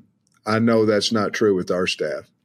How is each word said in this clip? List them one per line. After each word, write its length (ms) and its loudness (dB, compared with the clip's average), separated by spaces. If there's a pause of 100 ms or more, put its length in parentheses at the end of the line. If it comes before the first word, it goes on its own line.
(460)
I 140 0
know 260 4
that's 260 2
not 220 -2
true 220 2
with 160 -4
our 160 -2
staff. 360 -6 (220)